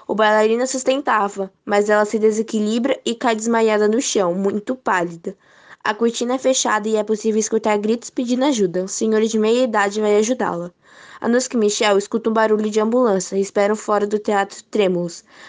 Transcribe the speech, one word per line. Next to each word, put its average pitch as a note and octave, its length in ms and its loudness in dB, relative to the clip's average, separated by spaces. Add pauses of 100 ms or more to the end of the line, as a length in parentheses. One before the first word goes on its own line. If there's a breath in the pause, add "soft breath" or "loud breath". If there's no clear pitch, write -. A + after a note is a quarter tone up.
o - 80 -2
bailarino G#3+ 520 2
sustentava, B3 840 -2 (140)
mas G#3 240 2
ela G#3+ 160 4
se G#3 140 -4
desequilibra A3 840 0
e A#3 120 -2
cai A#3 200 0
desmaiada A3 540 2
no A3 120 2
chão, F#3+ 340 0
muito G3+ 420 -2
pálida. F3 580 -4 (480 loud breath)
A G#3+ 120 -2
cortina A#3 400 0
é C4+ 40 -4
fechada A#3 480 0
e A3 100 0
é G#3+ 80 0
possível G#3+ 360 -2
escutar G#3+ 380 0
gritos A3 320 -2
pedindo B3+ 340 -2
ajuda. F#3+ 400 0
O G3 40 -10
senhor A3 340 0
de A3 160 0
meia A3+ 260 2
idade G#3+ 380 0
vai G#3 140 4
ajudá-la. G3+ 540 -2 (500 loud breath)
Anushka B3 360 0
e A#3 40 2
Michel G#3 380 2
escutam A3+ 320 -2
um A3 40 -2
barulho G#3+ 360 2
de G#3+ 80 0
ambulância G#3+ 580 0
e G3 40 0
esperam G3+ 340 0
fora G#3 320 0
do G#3 120 -2
teatro G3+ 460 -2
trêmulos. F3+ 600 -2 (240 loud breath)